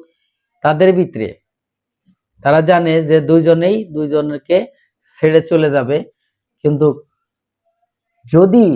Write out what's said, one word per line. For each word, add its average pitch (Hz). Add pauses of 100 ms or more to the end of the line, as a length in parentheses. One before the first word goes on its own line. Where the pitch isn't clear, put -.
(640)
তাদের 156
ভিতরে 135 (1160)
তারা 147 (100)
জানে 170 (180)
যে 160
দুইজনেই 165 (160)
দুইজনকে 151 (520)
ছেড়ে 156 (100)
চলে 156
যাবে। 139 (680)
কিন্তু 151 (1400)
যদি 190 (120)